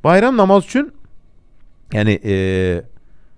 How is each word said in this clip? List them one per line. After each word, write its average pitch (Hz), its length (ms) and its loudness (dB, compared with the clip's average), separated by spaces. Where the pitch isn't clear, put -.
Bayram 208 340 2
namaz 196 280 4
üçün 285 280 -4
yəni, 104 240 0
e, 101 160 -4